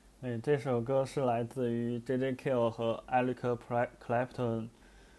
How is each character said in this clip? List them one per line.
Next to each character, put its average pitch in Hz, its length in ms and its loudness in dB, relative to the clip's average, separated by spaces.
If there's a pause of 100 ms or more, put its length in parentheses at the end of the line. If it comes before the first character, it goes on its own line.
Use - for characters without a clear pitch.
(220)
哎， 120 180 -4
这 147 180 2
首 123 240 0
歌 135 240 2
是 139 160 -2
来 120 220 2
自 120 280 -2
于 117 280 -2
J 127 180 -2
J 131 160 0
Cale 120 380 2
和 117 360 -2
Eric 127 480 0
Cla-，Clapton 120 1120 -2 (500)